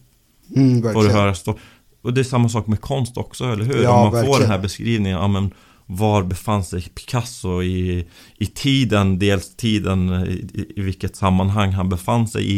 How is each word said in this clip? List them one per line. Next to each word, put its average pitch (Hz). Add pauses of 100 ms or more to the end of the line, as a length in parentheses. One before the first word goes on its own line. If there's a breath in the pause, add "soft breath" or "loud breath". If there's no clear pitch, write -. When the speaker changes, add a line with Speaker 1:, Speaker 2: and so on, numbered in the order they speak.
(560)
Speaker 1:
Mm, 127
Speaker 2:
Får 113
du 107
Speaker 1:
verkligen. 107
Speaker 2:
höra 101
sto-, 104 (440 loud breath)
och 123
det 131
är -
samma 120
sak 107
med 107
konst 131
också, -
eller 113
hur? 120
Speaker 1:
Ja, 120
Speaker 2:
Om 120
man 107
får 120
Speaker 1:
verkligen. 123
Speaker 2:
den 110
här 98
beskrivningen, 101
ja, 98
men 98 (340 soft breath)
var 104
befann 95
sig 90
Picasso 92
i, 90 (300 soft breath)
i 104
tiden, 104
dels 98
tiden, 95
i, 92
i, -
i 104
vilket 95
sammanhang 95
han 95
befann 113
sig 101